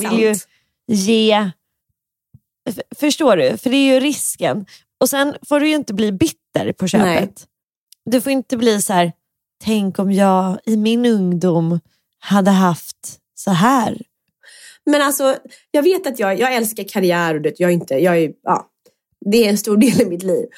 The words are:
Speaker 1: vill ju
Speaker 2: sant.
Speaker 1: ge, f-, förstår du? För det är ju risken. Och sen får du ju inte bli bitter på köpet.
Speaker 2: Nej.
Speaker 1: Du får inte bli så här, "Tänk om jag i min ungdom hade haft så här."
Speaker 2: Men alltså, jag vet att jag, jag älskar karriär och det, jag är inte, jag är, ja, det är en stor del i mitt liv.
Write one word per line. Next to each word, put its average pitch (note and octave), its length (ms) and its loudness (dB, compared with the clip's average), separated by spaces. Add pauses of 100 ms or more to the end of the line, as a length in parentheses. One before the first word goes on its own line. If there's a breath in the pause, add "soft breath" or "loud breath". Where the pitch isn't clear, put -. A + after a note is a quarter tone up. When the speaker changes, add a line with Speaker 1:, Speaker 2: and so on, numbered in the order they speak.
(180)
Speaker 1:
vill - 20 0
ju A3 160 2
Speaker 2:
sant. - 120 -10 (400)
Speaker 1:
ge, G#3+ 640 2 (1200)
f-, G3 100 -8 (160)
förstår C#4 420 2
du? C3 200 0
För - 120 -6
det B3 80 2
är C4+ 160 4
ju C4 60 4
risken. G#3+ 680 -4 (340 soft breath)
Och C4 100 0
sen C#4 260 -2 (140)
får C#4+ 100 2
du D4 100 0
ju D#4 60 0
inte C4+ 180 -6
bli G#3 180 -2
bitter - 640 -4
på F#3 140 -4
köpet. G3+ 180 2
Speaker 2:
Nej. E3 280 -2 (760)
Speaker 1:
Du A#3 120 2
får C#4 100 -4
inte C4+ 260 -4
bli A3 240 2
så G3+ 120 -4
här, F3 180 2 (520)
"Tänk G#3 360 -2
om G3 120 0
jag F#3+ 540 2
i A3 120 0
min A3+ 280 0
ungdom F3 760 0 (400)
hade G3 320 2
haft - 680 -2 (160)
så - 160 -6
här." G#3+ 500 0 (840 loud breath)
Speaker 2:
Men D4 160 2
alltså, C#4 340 0 (360 soft breath)
jag D4 120 2
vet F#4 240 0
att A#3+ 120 -6
jag, G3 200 -2
jag B3+ 140 0
älskar A3 300 -4
karriär F3 520 0
och D3+ 60 -4
det, D3+ 180 -2
jag F3 100 2
är F3 40 2
inte, E3 220 -2
jag E3+ 220 2
är, D#3 160 0 (100)
ja, - 240 -2 (640)
det A3+ 140 4
är G#3 40 2
en G3+ 80 0
stor G#3 200 0
del A3+ 240 4
i A3+ 40 0
mitt F3 180 -6
liv. F#3 220 -2 (120)